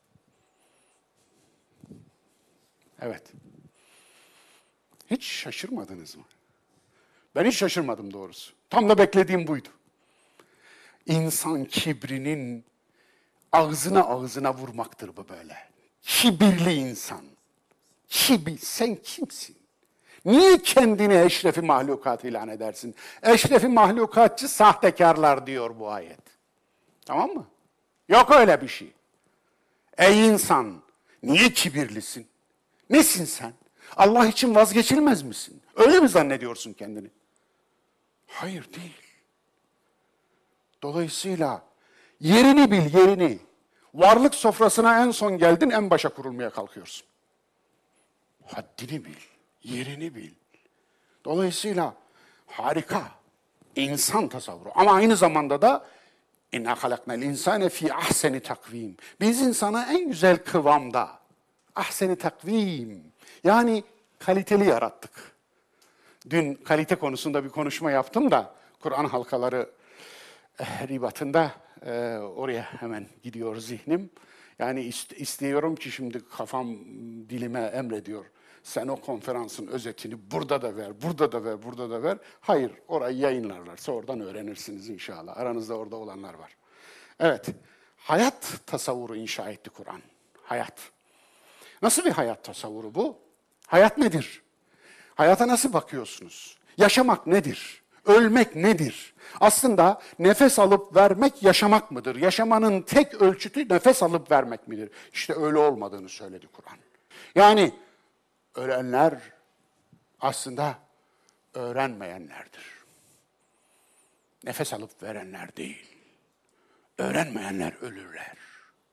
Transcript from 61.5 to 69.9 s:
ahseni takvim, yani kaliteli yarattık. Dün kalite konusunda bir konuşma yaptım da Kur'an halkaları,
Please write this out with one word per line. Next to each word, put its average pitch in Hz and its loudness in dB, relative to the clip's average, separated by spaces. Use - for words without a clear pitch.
ahseni 185 -4
takvim, 160 -6
yani 220 2
kaliteli 196 0
yarattık. - -4
Dün 147 -2
kalite 156 -2
konusunda 143 -6
bir 135 -12
konuşma 151 -6
yaptım 208 -2
da 120 0
Kur'an 143 -6
halkaları, 123 -6